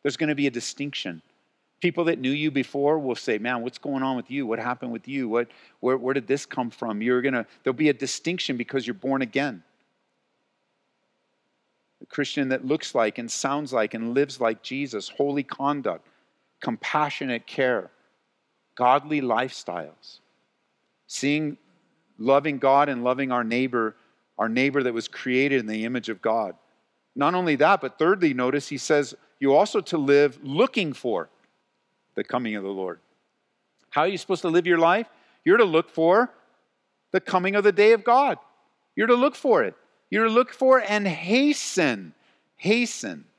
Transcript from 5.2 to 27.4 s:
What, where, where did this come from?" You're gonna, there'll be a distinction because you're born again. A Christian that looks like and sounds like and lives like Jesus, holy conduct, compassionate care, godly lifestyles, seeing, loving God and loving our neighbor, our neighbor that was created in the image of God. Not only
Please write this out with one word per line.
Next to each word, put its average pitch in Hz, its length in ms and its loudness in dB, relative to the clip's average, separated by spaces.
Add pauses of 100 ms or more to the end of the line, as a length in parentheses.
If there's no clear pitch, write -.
What, 120 180 0 (320)
where, 127 160 2
where 127 200 -2
did 127 100 -2
this 135 220 -2
come 120 240 -6
from?" 107 320 -6
You're 123 180 2
gonna, 127 240 -2 (160)
there'll 131 140 -2
be 151 140 2
a 143 40 2
distinction 143 640 -4
because 120 300 -4
you're 117 80 -6
born 135 260 -2
again. 127 400 -4 (2500)
A - 60 -20
Christian 139 420 -4
that 131 160 -4
looks - 300 -4
like 113 240 0
and 117 100 -10
sounds 143 420 -4
like 110 220 -2
and 117 220 -6
lives 135 260 -2
like 113 220 -2
Jesus, 127 440 -8
holy 143 360 -2
conduct, 139 640 -4 (540)
compassionate 131 840 -4
care, 123 460 -2 (840)
godly 143 480 2
lifestyles, 110 960 -4 (880)
seeing, 147 520 -4 (600)
loving 139 400 2
God 139 320 4
and 123 140 -6
loving 127 280 0
our 123 120 0
neighbor, 117 520 -2 (440)
our 110 100 0
neighbor 131 320 0
that 123 140 -2
was 113 120 -6
created 131 520 0
in 110 80 -4
the 110 180 -4
image 120 240 -6
of 101 140 -10
God. 110 320 -2 (600)
Not 143 180 0
only 175 220 0